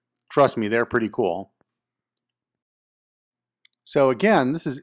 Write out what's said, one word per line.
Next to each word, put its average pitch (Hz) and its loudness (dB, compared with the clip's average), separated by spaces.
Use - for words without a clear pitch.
trust 139 2
me, 110 -4
they're 117 -2
pretty 113 -2
cool. 95 -4
So 139 2
again, 135 2
this 165 -8
is 143 -8